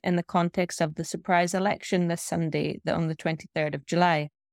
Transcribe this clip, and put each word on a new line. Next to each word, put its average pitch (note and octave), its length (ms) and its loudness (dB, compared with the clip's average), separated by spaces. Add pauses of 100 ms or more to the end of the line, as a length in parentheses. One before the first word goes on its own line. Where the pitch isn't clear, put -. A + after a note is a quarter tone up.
in F3+ 140 2
the E3+ 60 0
context F3 580 0
of D#3 140 0
the G3 100 -4
surprise F3 480 0
election F#3 560 0
this E3+ 120 -2
Sunday, D#3 640 -2
the, D#3+ 100 0
on E3 140 0
the D#3+ 80 -2
twenty-third D#3 580 -4
of C#3+ 120 -8
July. E3 420 2 (260)